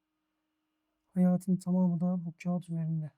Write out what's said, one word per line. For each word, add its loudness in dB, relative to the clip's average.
hayatın 4
tamamı 2
da -2
bu -8
kağıt -4
üzerinde. -4